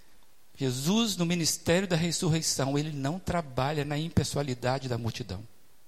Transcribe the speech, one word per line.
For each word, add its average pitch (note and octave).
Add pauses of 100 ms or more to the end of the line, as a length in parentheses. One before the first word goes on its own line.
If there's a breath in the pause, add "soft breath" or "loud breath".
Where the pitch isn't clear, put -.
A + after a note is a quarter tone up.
(560 soft breath)
Jesus, F3
no F3
ministério F3
da F3+
ressurreição, D#3
ele D#3
não D3
trabalha D3
na D3
impessoalidade C#3
da A#2+
multidão. A2 (440)